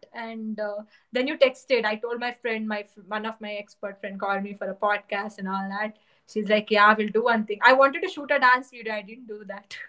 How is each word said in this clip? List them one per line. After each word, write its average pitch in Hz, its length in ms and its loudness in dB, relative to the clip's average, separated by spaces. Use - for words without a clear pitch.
and, 220 440 -10
uh, 208 180 -6
then 254 160 -2
you 311 100 -4
texted. 254 480 2
I 214 120 -2
told 233 220 -6
my 247 120 -4
friend, 220 360 -6
my 208 120 -4
f-, 208 280 -18
one 214 180 -6
of 220 140 -10
my 208 140 -10
expert 208 460 -12
friend 196 200 -10
called 196 240 -2
me 202 100 -8
for 196 160 -8
a 190 60 -8
podcast 208 640 -4
and 190 100 -6
all 196 200 -4
that. 214 280 -6
She's 208 200 -4
like, 214 220 2
"Yeah, 208 220 8
we'll 214 160 -2
do 220 140 0
one 226 220 2
thing." 202 160 -8
I 247 120 10
wanted 269 280 4
to 349 80 -2
shoot 285 220 -4
a 285 80 4
dance 254 300 4
video. 220 240 -10
I 208 80 -6
didn't 226 260 -18
do 214 180 -14
that. 196 320 -16